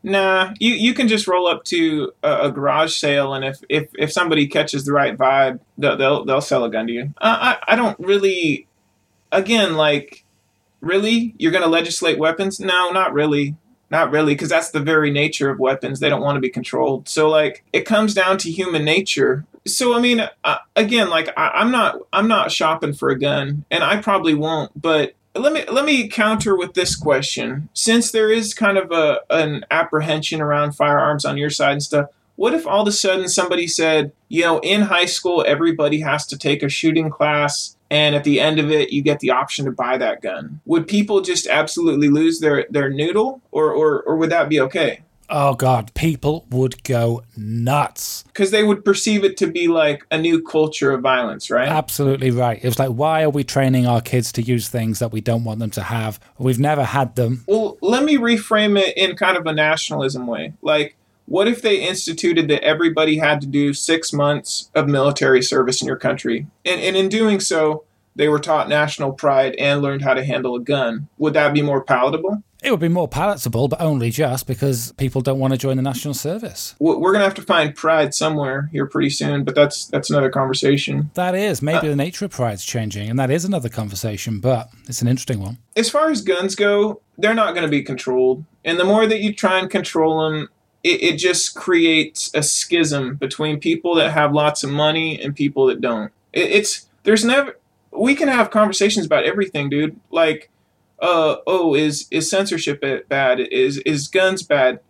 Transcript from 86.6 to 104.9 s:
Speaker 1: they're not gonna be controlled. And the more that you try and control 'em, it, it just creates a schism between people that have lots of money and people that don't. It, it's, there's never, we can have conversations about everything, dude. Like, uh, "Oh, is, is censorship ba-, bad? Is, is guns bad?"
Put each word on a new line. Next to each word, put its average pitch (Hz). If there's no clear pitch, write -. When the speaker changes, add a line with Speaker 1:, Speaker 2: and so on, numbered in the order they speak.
Speaker 1:
they're 208
not 202
gonna 170
be 147
controlled. 127
And 165
the 180
more 214
that 220
you 208
try 185
and 185
control 160
'em, 156
it, 185
it 160
just 175
creates 165
a 156
schism 143
between 151
people 165
that 156
have 147
lots 147
of 139
money 156
and 143
people 139
that 120
don't. 113
It, 175
it's, -
there's 214
never, 269
we 254
can 285
have 240
conversations 208
about 151
everything, 160
dude. 151
Like, 160
uh, 160
"Oh, 170
is, 151
is 160
censorship 180
ba-, 143
bad? 131
Is, 135
is 147
guns 190
bad?" 127